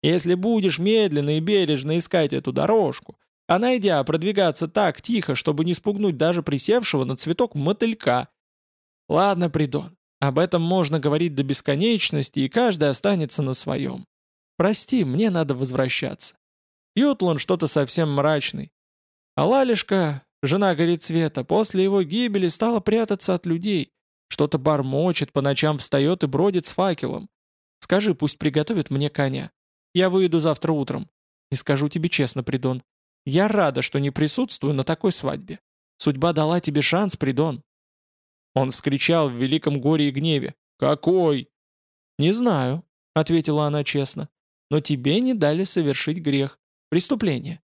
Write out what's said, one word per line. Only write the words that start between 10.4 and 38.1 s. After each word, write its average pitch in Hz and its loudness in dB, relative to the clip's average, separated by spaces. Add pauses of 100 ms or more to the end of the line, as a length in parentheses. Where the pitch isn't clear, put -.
можно 165 0
говорить 151 0
до 139 0
бесконечности, 147 0
и 135 0
каждый 190 2
останется 156 0
на 131 -2
своём. 135 -4 (480)
Прости, 208 0
мне 160 0
надо 160 -2
возвращаться». 127 -4 (580)
Ютлан 214 2
что-то 165 -2
совсем 147 0
мрачный. 143 -2 (640)
А 143 0
Лалишка, 196 2 (200)
жена 185 2
Горецвета, 160 0
после 190 2
его 196 2
гибели 196 0
стала 220 0
прятаться 208 0
от 175 -4
людей. 175 -2 (400)
Что-то 147 0
бормочет, 143 0
по 143 0
ночам 139 0
встаёт 143 0
и - 0
бродит 165 0
с - -2
факелом. 180 -2 (500)
Скажи, 196 0
пусть - -2
приготовит 151 -2
мне 139 -2
коня. 135 -4 (420)
Я 185 4
выйду 180 2
завтра 160 0
утром. 143 -4 (420)
И 135 -2
скажу 143 0
тебе 165 -2
честно, 135 0
Придон, 127 -4 (440)
я 175 2
рада, 160 2
что - -2
не 139 0
присутствую 151 0
на 135 -2
такой 170 0
свадьбе. - -4 (380)
Судьба 147 0
дала 156 0
тебе 147 0
шанс, 185 0
Придон. 135 -2 (920)